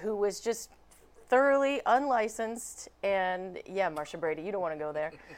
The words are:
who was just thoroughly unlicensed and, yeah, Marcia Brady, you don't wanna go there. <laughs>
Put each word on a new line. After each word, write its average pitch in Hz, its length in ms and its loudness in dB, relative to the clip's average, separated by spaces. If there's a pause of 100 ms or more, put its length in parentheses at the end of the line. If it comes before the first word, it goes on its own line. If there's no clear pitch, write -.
who 208 140 -4
was 202 240 0
just - 300 -4 (600)
thoroughly 277 560 4
unlicensed 240 1040 0 (140)
and, 185 640 0
yeah, 190 240 0
Marcia 151 280 -6
Brady, 156 240 -2
you 185 100 -6
don't 202 100 -2
wanna 160 160 -2
go 151 140 -4
there. 151 260 -4
<laughs> - 40 -20 (160)